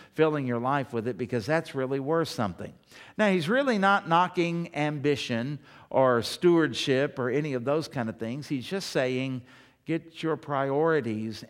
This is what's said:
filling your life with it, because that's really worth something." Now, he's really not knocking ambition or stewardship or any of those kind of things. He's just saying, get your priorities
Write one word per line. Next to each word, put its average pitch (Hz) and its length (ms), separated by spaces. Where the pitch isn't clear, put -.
filling 151 340
your 120 140
life 135 320
with 117 140
it, 117 120
because 117 260
that's 156 300
really 135 260
worth 156 280
something." 101 440
Now, 208 120
he's 170 180
really 254 300
not 196 300
knocking 170 680
ambition 143 840
or 127 320
stewardship 147 960
or 127 100
any 147 240
of 123 120
those 147 240
kind 117 200
of 110 80
things. 123 300
He's 127 200
just 190 240
saying, 127 520
get 160 380
your 160 140
priorities 135 1120